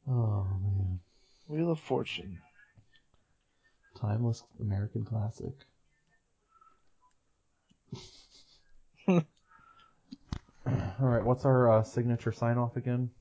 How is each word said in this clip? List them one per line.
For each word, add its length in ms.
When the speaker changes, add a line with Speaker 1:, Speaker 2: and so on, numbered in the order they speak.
Speaker 1:
Oh, 380
man. 380
Speaker 2:
Wheel 240
of 80
Fortune. 600
Speaker 1:
Timeless 440
American 460
classic. 480
<laughs> 1120
All 160
right, 240
what's 220
our, 340
uh, 40
signature 480
sign-off 460
again? 320